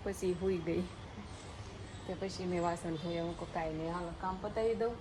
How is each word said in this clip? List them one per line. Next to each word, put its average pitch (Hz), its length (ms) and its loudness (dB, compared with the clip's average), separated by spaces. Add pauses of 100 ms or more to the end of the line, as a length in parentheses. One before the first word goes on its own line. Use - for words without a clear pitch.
પછી 190 300 2
સૂઈ 185 240 4
ગઈ. 165 240 2 (1300)
તે 190 120 0
પછી 185 260 -2
મેં 180 160 4
વાસણ 170 340 2
ધોયા. 170 280 0
હું 170 140 0
કહું, - 160 -6
"કાંઈ 160 200 0
નહીં, 160 200 0
હાલો 175 180 -2 (100)
કામ 190 200 0
પતાવી 220 340 2
દઉં." 226 260 2